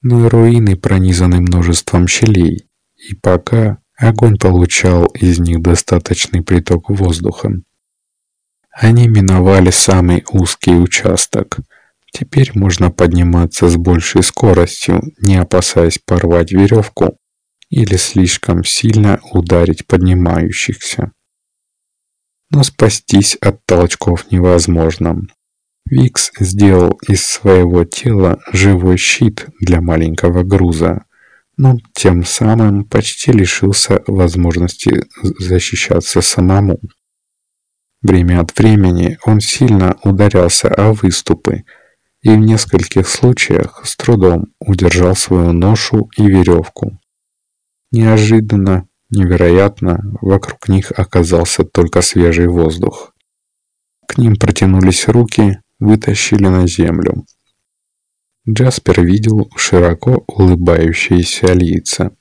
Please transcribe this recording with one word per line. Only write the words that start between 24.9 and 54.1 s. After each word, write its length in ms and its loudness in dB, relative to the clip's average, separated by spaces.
Викс 500 0
сделал 680 2
из 180 -2
своего 580 2
тела 560 -2
живой 440 2
щит 500 -4
для 220 0
маленького 600 -2
груза, 640 -2
но 200 2
тем 320 0
самым 600 0
почти 460 -4
лишился 760 0
возможности 960 -2
защищаться 840 -4
самому. 580 0
Время 400 2
от 160 -6
времени 680 2
он 140 2
сильно 640 0
ударялся 680 0
о 240 0
выступы 680 -2
и 80 0
в 80 6
нескольких 720 0
случаях 760 -2
с 100 -12
трудом 640 0
удержал 560 0
свою 360 0
ношу 640 0
и 80 2
верёвку. 720 0
Неожиданно, 960 2
невероятно, 880 2
вокруг 460 -4
них 280 -2
оказался 680 -2
только 380 -2
свежий 460 0
воздух. 640 -4
К 100 -4